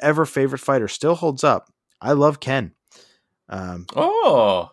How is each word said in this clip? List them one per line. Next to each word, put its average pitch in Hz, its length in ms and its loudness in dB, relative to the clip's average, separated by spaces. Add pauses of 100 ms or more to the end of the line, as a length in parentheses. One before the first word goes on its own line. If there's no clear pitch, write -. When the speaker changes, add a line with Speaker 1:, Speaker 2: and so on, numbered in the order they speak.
Speaker 1:
ever 151 260 2
favorite 135 320 -2
fighter 123 300 -2
still 160 260 -2
holds 160 300 -2
up. 123 280 0 (280)
I 131 120 0
love 147 280 4
Ken. 127 320 -4 (760)
Um, 92 460 -10
Speaker 2:
Oh. 143 800 2